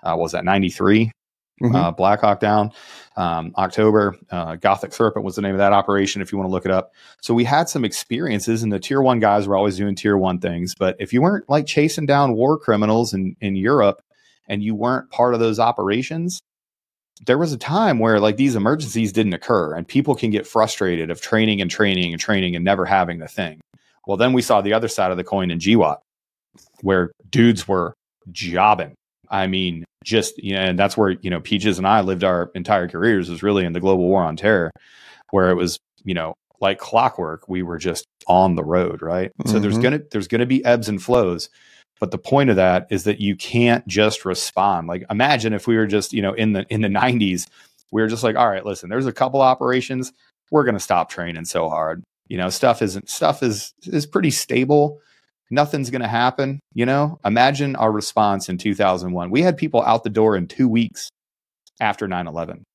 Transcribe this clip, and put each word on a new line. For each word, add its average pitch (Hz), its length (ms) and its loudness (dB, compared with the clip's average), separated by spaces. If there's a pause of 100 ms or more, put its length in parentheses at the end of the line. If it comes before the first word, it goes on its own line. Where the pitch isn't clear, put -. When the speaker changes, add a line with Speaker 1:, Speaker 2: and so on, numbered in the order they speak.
Speaker 1:
Uh, 82 100 -4
what 85 120 -2
was 82 100 -4
that, 85 120 -6
ninety-three? 98 640 2 (500)
Speaker 2:
Mm-hmm. 120 140 2
Speaker 1:
Uh, 87 160 2
Black 98 300 2
Hawk 104 180 2
Down, 107 320 2 (440)
um, 85 420 -4
October. 104 600 2 (140)
Uh, 85 240 -6
Gothic 98 360 0
Serpent 107 320 0
was 95 120 -6
the 104 60 -6
name 98 120 -2
of 95 60 -2
that 101 120 6
operation, 98 500 2
if 87 100 -10
you 101 60 -4
wanna 95 120 -4
look 92 160 -2
it 95 60 0
up. 92 220 -2 (280)
So - 120 -2
we 120 100 4
had 147 260 0
some 131 160 -4
experiences, 113 760 -4
and 107 100 -2
the 95 60 -4
tier 135 220 -2
one 127 180 4
guys 104 280 4
were 98 80 0
always 95 220 2
doing 101 180 -2
tier 101 220 2
one 92 220 0
things. 87 380 -6
But 92 220 0
if 104 140 -8
you 123 80 4
weren't, 185 260 0
like, 147 200 0
chasing 156 380 0
down 139 280 2
war 131 240 2
criminals 107 560 0
in, 95 260 -4
in 98 160 -4
Europe 104 460 2 (460)
and 104 160 -6
you 110 120 -2
weren't 123 360 -4
part 123 240 2
of 113 40 -2
those 113 200 0
operations, 120 800 -2 (840)
there 127 120 4
was 160 160 0
a 120 40 -6
time 165 420 0
where, 110 200 4
like, 107 160 2
these 131 200 2
emergencies 113 580 0
didn't 107 200 2
occur, 82 420 0
and 85 120 -8
people 139 280 0
can 113 160 -2
get 104 160 -2
frustrated 90 640 0
of 82 100 -8
training 107 400 0
and 90 80 -2
training 90 440 0
and 82 60 -10
training 95 360 -2
and 85 100 -4
never 95 200 2
having 87 340 0
the 78 80 -14
thing. 82 320 -10 (480)
Well, 98 100 -2
then 127 160 2
we 123 80 2
saw 117 180 2
the 101 140 0
other 113 160 0
side 92 220 -2
of 90 60 -4
the 90 60 -6
coin 92 280 -2
in 85 80 -4
G 98 180 2
wat, 76 240 2 (800)
where 92 300 0 (180)
dudes 117 380 2
were 90 260 -2 (380)
jobbing. 90 640 0 (340)
I 95 180 -2
mean, 90 380 -4 (180)
just, - 340 0
you 95 160 -6
know, 95 60 -2
and 92 180 0
that's 98 200 2
where, 101 140 2
you 92 180 -6
know, 87 100 -2
Peaches 98 380 -2
and 92 100 -2
I 107 140 4
lived 92 240 -2
our 90 280 0
entire 90 360 -2
careers, 92 400 0
was 85 120 -8
really 101 220 2
in 85 80 -4
the 87 80 -4
global 92 240 2
war 92 180 2
on 80 140 -2
terror, 95 340 0 (600)
where 92 180 4
it 90 60 4
was, 87 220 -2 (260)
you 95 100 -6
know, 82 200 -6 (260)
like 98 180 0
clockwork, 95 720 -2
we 92 160 -4
were 85 140 -8
just 82 260 -6 (240)
on 92 280 6
the 80 80 -4
road, 87 380 0
right? 90 300 -4 (140)
So 107 140 2
there's 104 160 0
Speaker 2:
Mm-hmm. 117 80 2
Speaker 1:
gonna, 143 160 2 (120)
there's 101 160 -4
gonna 120 180 0
be 131 200 0
ebbs 117 240 2
and 98 120 -4
flows. 95 480 0 (520)
But 92 100 -4
the 98 60 -8
point 139 320 2
of 98 80 4
that 92 320 4
is 92 160 -4
that 104 160 -2
you 98 160 -2
can't 117 500 0
just 107 380 0
respond. 90 640 -2
Like, 90 200 -8
imagine 113 440 0
if 101 120 -6
we 117 120 2
were 110 100 2
just, 98 240 -2
you 110 100 -4
know, 98 120 -2
in 110 180 0
the, 98 180 -2
in 107 120 -2
the 104 80 0
nineties, 101 580 0 (440)
we 110 100 0
were 110 80 0
just 113 140 -4
like, 110 120 0
"All 120 140 2
right, 95 160 -6
listen, 95 240 -8
there's 127 160 -4
a 117 80 -4
couple 135 280 0
operations. 127 720 0 (400)
We're 147 140 4
gonna 104 160 0
stop 87 280 0
training 85 360 -10
so 82 240 -4
hard." 80 340 -6 (240)
You 110 100 -8
know, 92 120 -4
stuff 117 320 0
isn't, 98 280 -4
stuff 151 340 -2
is, 107 300 -4 (100)
is 160 220 -4
pretty 139 260 -2
stable, 147 680 0 (520)
nothing's 143 380 -2
gonna 123 180 -4
happen, 127 520 -2 (140)
you 117 120 0
know? 143 400 0
Imagine 135 500 2
our 110 160 2
response 104 580 -2
in 92 80 -4
two 101 160 -2
thousand 92 400 0
one. 87 160 -6
We 123 120 2
had 175 160 2
people 123 260 0
out 113 200 2
the 110 60 -4
door 110 260 4
in 90 120 -2
two 127 200 0
weeks 117 420 -2 (720)
after 107 280 -2
nine 90 200 -6
eleven. 82 360 -10 (120)